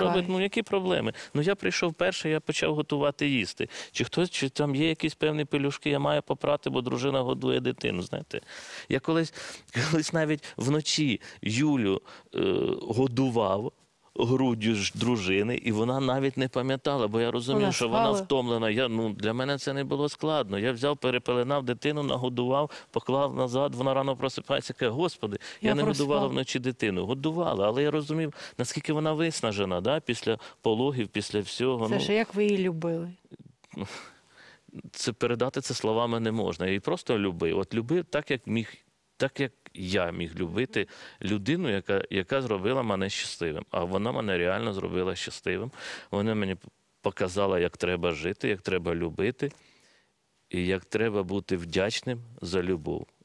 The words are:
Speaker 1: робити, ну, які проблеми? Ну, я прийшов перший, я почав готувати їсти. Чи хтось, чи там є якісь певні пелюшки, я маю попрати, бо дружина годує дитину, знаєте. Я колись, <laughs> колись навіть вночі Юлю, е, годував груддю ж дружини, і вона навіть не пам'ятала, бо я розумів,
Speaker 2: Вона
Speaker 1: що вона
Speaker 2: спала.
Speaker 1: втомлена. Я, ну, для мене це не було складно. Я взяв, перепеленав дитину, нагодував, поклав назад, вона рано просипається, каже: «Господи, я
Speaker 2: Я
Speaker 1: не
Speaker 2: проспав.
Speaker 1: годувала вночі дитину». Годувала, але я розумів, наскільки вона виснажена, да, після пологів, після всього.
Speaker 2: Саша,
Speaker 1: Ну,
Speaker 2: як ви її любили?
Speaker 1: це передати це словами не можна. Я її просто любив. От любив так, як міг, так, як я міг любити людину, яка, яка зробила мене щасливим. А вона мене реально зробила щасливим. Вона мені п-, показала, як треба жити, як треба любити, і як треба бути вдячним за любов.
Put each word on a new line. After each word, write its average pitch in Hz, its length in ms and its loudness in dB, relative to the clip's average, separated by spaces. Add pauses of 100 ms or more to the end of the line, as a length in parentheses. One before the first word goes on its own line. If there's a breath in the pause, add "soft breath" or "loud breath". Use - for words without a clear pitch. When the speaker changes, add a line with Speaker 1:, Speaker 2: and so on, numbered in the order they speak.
(100)
Speaker 1:
робити, 180 200 2
ну, 185 120 0
які 202 200 0
проблеми? 180 500 0 (220 loud breath)
Ну, 147 80 2
я 196 120 2
прийшов 175 400 0
перший, 175 380 0
я 156 80 2
почав 160 340 0
готувати 147 540 0
їсти. 120 400 0 (240 loud breath)
Чи 117 120 0
хтось, 175 260 0
чи - 180 0
там 143 260 0
є 156 140 2
якісь 156 260 -2
певні 151 300 0
пелюшки, 143 460 0
я 139 80 4
маю 143 240 2
попрати, 143 480 0
бо 131 100 0
дружина 127 400 0
годує 127 400 0
дитину, 120 420 -2
знаєте. - 380 -8 (480 loud breath)
Я 135 120 0
колись, 165 340 0 (400 loud breath)
<laughs> 143 160 0
колись 156 220 2
навіть 156 320 0 (120 loud breath)
вночі 147 640 2 (220 loud breath)
Юлю, 117 600 2 (320 loud breath)
е, - 40 -4 (440)
годував 117 880 0 (420)
груддю 117 600 2
ж 98 200 0
дружини, 107 680 2
і 113 80 0
вона 120 280 2
навіть 135 360 0
не 131 120 2
пам'ятала, 131 600 0
бо 113 120 0
я 117 100 2
розумів, 120 300 0
Speaker 2:
Вона 185 120 4
Speaker 1:
що 120 160 2
вона 226 160 4
Speaker 2:
спала. 208 180 2
Speaker 1:
втомлена. 120 480 2
Я, 123 180 2
ну, 113 240 0
для 104 200 -2
мене 131 260 -2
це 139 140 -4
не 139 120 -2
було 143 240 0
складно. 135 500 0
Я 120 140 2
взяв, 139 240 0
перепеленав 123 680 0
дитину, 143 380 -2
нагодував, 127 680 0 (200 loud breath)
поклав 131 460 0
назад, 127 380 0
вона 131 200 0
рано 135 220 0
просипається, 135 560 -4
каже: 123 180 0
«Господи, 120 480 -2 (220 loud breath)
я 214 80 2
Speaker 2:
Я - 60 4
Speaker 1:
не 143 100 2
Speaker 2:
проспав. 143 220 2
Speaker 1:
годувала 139 220 2
вночі 131 300 -2
дитину». 110 480 0
Годувала, 143 600 0
але 120 160 2
я 147 80 2
розумів, 151 440 -2 (240 loud breath)
наскільки 143 340 -2
вона 156 200 2
виснажена, 104 680 0
да, 135 200 2
після 113 380 0 (220 loud breath)
пологів, 120 480 2
після 104 320 -2
всього. 117 480 0
Speaker 2:
Саша, - 200 0
Speaker 1:
Ну, 202 60 2
Speaker 2:
як 220 200 0
ви 208 100 2
її 208 140 4
любили? 170 500 -2 (1800 loud breath)
Speaker 1:
це - 220 -4
передати 120 480 0
це 127 140 -4
словами 117 460 2
не 113 120 2
можна. 95 340 0
Я 95 60 2
її 98 80 0
просто 151 380 0
любив. 85 400 0
От 98 160 -2
любив 120 300 0
так, - 260 -4
як 131 160 -4
міг, 110 280 -2 (420)
так, 135 240 0
як 135 120 -2 (220)
я 92 360 0
міг 85 260 -6
любити 95 520 -2 (340 loud breath)
людину, 107 480 0
яка, 98 400 2
яка 98 320 0
зробила 113 400 0
мене 98 280 0
щасливим. - 600 -4
А 87 140 0
вона 98 280 0
мене 104 260 0
реально 101 340 0
зробила 90 420 -2
щасливим. 95 560 -4 (400 loud breath)
Вона 104 240 0
мені 95 200 0
п-, - 140 -16 (320)
показала, 98 580 0
як 85 180 0
треба 87 360 0
жити, 87 360 -4
як 98 140 -2
треба 87 320 -2
любити, 85 580 -2 (1000 soft breath)
і 90 160 -2
як 92 180 0
треба 107 380 0
бути 95 340 -2
вдячним 95 640 -2 (200)
за 90 220 0
любов. 80 440 -2 (180)